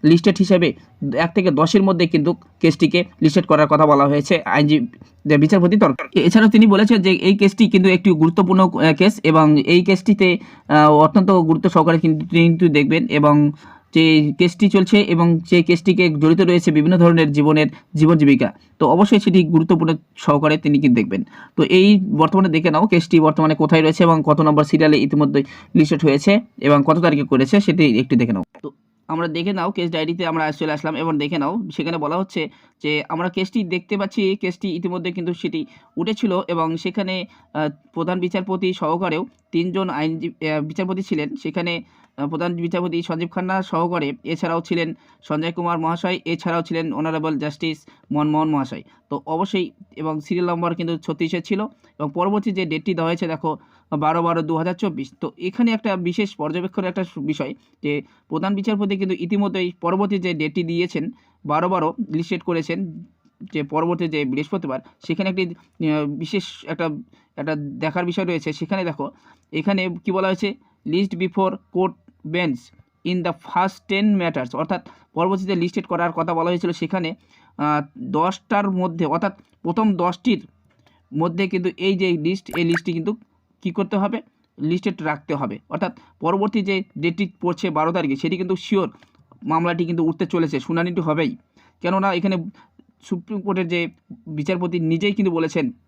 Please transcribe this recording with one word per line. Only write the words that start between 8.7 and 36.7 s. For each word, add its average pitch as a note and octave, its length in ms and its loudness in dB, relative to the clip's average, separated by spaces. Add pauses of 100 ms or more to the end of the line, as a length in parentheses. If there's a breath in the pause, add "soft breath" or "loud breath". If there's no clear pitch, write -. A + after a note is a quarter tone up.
কেস F#3+ 300 2
এবং D#3 360 6
এই F3 240 4
কেসটিতে, F#3 540 2 (300 loud breath)
আহ, D3+ 240 6
অত্যন্ত F3+ 380 6
গুরুত্ব E3 400 4
সহকারে E3 280 4
কিন্তু, D#3+ 280 0
কিন্তু E3+ 420 4
দেখবেন D3 380 2
এবং D3 440 4 (440 loud breath)
যে D#3+ 440 6
কেসটি F3+ 300 4
চলছে G3 320 4
এবং E3+ 400 2
সেই F3 220 4
কেসটিকে F3 460 2
জড়িত D#3 320 4
রয়েছে F3 300 4
বিভিন্ন D#3 280 4
ধরনের E3 340 6
জীবনের, D3+ 340 4 (280 loud breath)
জীবন D#3 220 6
জীবিকা, C#3 360 4 (260 soft breath)
তো D3+ 100 2
অবশ্যই G3+ 320 4
সেটি F#3 240 4
গুরুত্বপূর্ণ D#3+ 520 2 (200)
সহকারে D3+ 400 2
তিনি D3 220 0
কিন্তু B2 220 4
দেখবেন। G2 240 -2 (320 loud breath)
তো E3+ 60 4
এই F#3+ 380 6
বর্তমানে F#3 480 2
দেখে D#3+ 220 2
নাও D#3+ 160 2
কেসটি E3+ 340 4
বর্তমানে D#3 340 4
কোথায় D#3 280 4
রয়েছে D#3 220 4
এবং E3 220 4
কত D3+ 140 4
নম্বর D3+ 240 4
সিরিয়ালে D3+ 340 4
ইতিমধ্যে C#3+ 440 2 (320 loud breath)
লিস্টেড D#3 300 2
হয়েছে D#3 360 4 (200)
এবং C#3+ 260 4
কত D#3 120 4
তারিখে D3+ 260 2
করেছে C3+ 360 2
সেটি D#3 380 2
একটু B2+ 180 0
দেখে A#2 160 2
নাও। F#2 100 -2 (200)
তো C#3+ 80 -12 (380)
আমরা E3 200 -4
দেখে E3+ 240 -4
নাও F#3 180 -4
কেস F3 200 -4
ডায়েরিতে E3 360 -4
আমরা D#3+ 260 -2
চলে D#3 200 -4
আসলাম D#3 240 -6
এবং D#3 220 -4
দেখে D3 200 -4
নাও E3+ 320 -4
সেখানে D#3 280 -6
বলা D3 180 -4
হচ্ছে F#3 320 -6 (340 soft breath)
যে D3+ 260 -2
আমরা F3 200 -6
কেসটি F#3+ 360 -4
দেখতে F3+ 320 -6
পাচ্ছি, G3 400 -2
কেসটি F3+ 400 -6
ইতিমধ্যে F3 360 -6
কিন্তু F3 220 -6
সেটি E3 320 -8 (300 soft breath)
উঠেছিল F#3+ 520 -2
এবং E3 280 -4